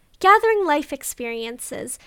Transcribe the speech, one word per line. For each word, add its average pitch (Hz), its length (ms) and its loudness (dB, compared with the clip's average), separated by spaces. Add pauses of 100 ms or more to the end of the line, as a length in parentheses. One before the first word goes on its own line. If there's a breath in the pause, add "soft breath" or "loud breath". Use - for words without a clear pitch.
(200)
gathering 427 460 4
life 294 260 0
experiences 233 1040 -10 (100)